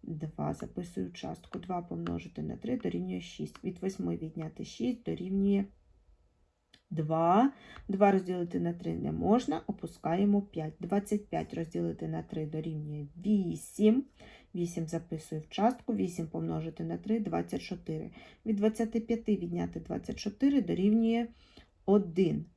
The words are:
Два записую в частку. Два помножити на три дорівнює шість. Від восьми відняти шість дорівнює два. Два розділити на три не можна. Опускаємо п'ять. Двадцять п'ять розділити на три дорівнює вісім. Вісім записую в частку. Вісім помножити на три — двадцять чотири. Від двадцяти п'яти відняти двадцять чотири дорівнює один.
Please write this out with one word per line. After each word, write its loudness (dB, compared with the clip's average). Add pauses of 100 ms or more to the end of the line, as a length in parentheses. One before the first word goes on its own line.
Два -4
записую -6
в -16
частку. -10
Два -4
помножити -6
на -6
три -2
дорівнює -4
шість. -10
Від -6
восьми -2
відняти -8
шість -4
дорівнює 2 (1200)
два. 4 (340)
Два 6
розділити 0
на 0
три -4
не -4
можна. 2
Опускаємо 0
п'ять. -6
Двадцять -2
п'ять -4
розділити -4
на -4
три -6
дорівнює -6 (100)
вісім. 2 (500)
Вісім -2
записую -6
в -16
частку. 2
Вісім -2
помножити -4
на -4
три — 0
двадцять -2
чотири. -8 (340)
Від 2
двадцяти 2
п'яти 0
відняти -4
двадцять -8
чотири 2
дорівнює 4 (580)
один. 4 (120)